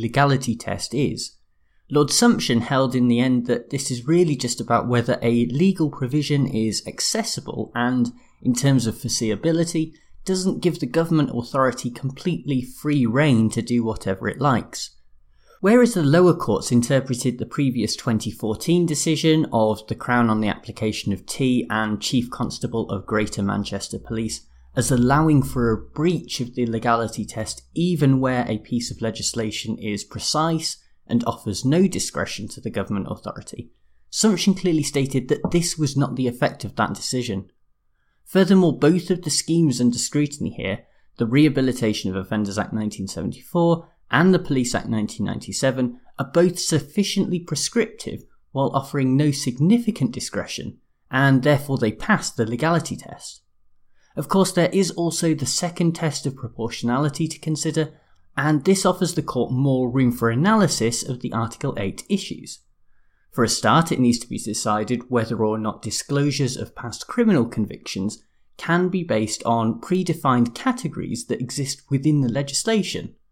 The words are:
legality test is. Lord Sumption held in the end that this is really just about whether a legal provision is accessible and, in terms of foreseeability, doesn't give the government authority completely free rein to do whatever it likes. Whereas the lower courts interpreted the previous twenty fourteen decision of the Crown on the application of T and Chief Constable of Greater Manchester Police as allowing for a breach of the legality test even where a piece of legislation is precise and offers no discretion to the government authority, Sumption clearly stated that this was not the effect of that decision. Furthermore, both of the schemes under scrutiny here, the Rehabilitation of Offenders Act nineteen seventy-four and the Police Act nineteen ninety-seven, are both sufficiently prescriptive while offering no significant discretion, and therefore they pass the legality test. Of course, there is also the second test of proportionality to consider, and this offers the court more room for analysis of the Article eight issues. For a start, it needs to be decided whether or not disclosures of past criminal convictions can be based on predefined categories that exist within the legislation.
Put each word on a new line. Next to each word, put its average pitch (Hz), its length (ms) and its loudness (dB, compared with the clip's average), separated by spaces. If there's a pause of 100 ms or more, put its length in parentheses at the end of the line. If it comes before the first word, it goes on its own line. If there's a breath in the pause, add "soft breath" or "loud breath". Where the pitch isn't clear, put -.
legality 131 540 0
test - 380 -8
is. - 440 -2 (520)
Lord 147 200 2
Sumption 233 520 4
held 135 340 0
in 123 120 4
the 120 120 4
end 123 260 2
that - 240 -2
this 135 220 -6
is 120 160 -6
really 165 280 4
just - 240 -4
about 117 300 0
whether 120 320 2
a 117 240 2
legal 156 440 2
provision 139 580 0
is 110 380 -2
accessible - 880 -6
and, 120 360 0 (300 soft breath)
in 123 120 2
terms 127 340 2
of 107 80 -2
foreseeability, 160 1000 -2 (320 soft breath)
doesn't 185 360 -2
give 165 180 0
the 147 60 -2
government 160 480 2
authority 127 560 0
completely 139 720 -4
free 147 440 0
rein 113 460 4
to 120 100 -2
do 117 240 0
whatever 104 420 -4
it - 140 -4
likes. - 540 -2 (640 soft breath)
Whereas 240 360 6
the 175 80 2
lower 165 320 8
courts - 360 -2
interpreted 127 680 2
the 113 60 -4
previous 123 500 -2
twenty 110 340 -2
fourteen 139 560 0
decision 156 640 2
of 110 360 2
the 110 80 -4
Crown 120 340 2
on 107 120 2
the 107 80 0
application - 640 -4
of 92 120 -8
T 123 440 0
and 107 300 -2
Chief 120 300 -2
Constable - 640 -4
of 95 160 -6
Greater 107 340 -2
Manchester 101 560 -4
Police 113 480 -6 (300)
as 127 160 2
allowing 139 500 4
for 120 300 0
a 107 60 2
breach - 640 -4
of 120 120 -6
the 123 140 -2
legality 117 580 -2
test - 380 -10 (100)
even 147 460 2
where 127 280 0
a 107 120 -4
piece 120 320 -6
of - 100 -10
legislation 110 800 -4
is 104 240 -6
precise 160 760 -2 (300)
and 120 160 0
offers 110 420 -4
no 170 220 4
discretion - 640 -4
to - 120 -14
the 117 80 -8
government 101 400 -4
authority, - 640 -12 (400)
Sumption 196 440 2
clearly 165 280 0
stated 135 460 -2
that 147 220 0
this 170 240 0
was 147 220 -2
not 135 200 0
the 127 100 0
effect 120 380 -4
of 98 100 -10
that 101 180 0
decision. 110 560 -6 (760)
Furthermore, 185 520 4
both 165 320 4
of 175 140 0
the 156 60 -4
schemes 151 520 2
under 120 160 4
scrutiny 143 540 -2
here, - 300 -6 (360 soft breath)
the 120 80 0
Rehabilitation 123 840 2
of 92 40 -6
Offenders 101 440 -2
Act 98 140 -4
nineteen 104 340 -4
seventy-four 165 800 -2 (220 loud breath)
and 180 240 4
the 180 60 4
Police 131 340 -2
Act - 140 -4
nineteen 107 380 -4
ninety-seven, 120 760 -4 (200 loud breath)
are 139 140 -6
both 175 260 4
sufficiently 185 800 -2
prescriptive - 840 -4 (280)
while 135 220 0
offering 135 440 0
no 147 140 4
significant 139 800 0
discretion, - 680 -8 (340)
and 135 320 4
therefore 139 340 2
they 113 140 2
pass - 400 -2
the - 140 -2
legality 147 500 -2
test. - 480 -18 (720)
Of 147 140 -6
course, 190 220 4
there 185 200 2
is 190 200 2
also 170 420 0
the 147 120 -2
second 170 480 0
test 160 320 -4
of 135 120 -4
proportionality 127 920 -2
to - 120 -10
consider, 156 600 -2 (380 soft breath)
and 147 260 2
this 190 220 2
offers 185 300 2
the 156 60 0
court - 300 -2
more 127 380 2
room 123 240 4
for 117 160 0
analysis 143 760 2
of 127 160 -8
the - 140 -8
Article 117 440 -4
eight 98 300 -6
issues. - 520 -6 (720)
For - 120 0
a 110 60 2
start, 143 420 2
it - 80 0
needs 120 200 4
to - 100 -14
be 98 100 -8
decided 107 680 -4
whether 113 340 0
or 107 140 0
not 107 240 -6
disclosures 139 760 -2
of - 200 -10
past - 320 -12
criminal 208 380 4
convictions - 800 -6 (320)
can 175 320 0
be 180 160 -2
based 110 400 -2
on 113 380 0
predefined 143 760 0
categories - 680 -6
that - 160 -4
exist 135 480 -6
within 143 320 2
the 123 100 2
legislation. - 800 -2 (180)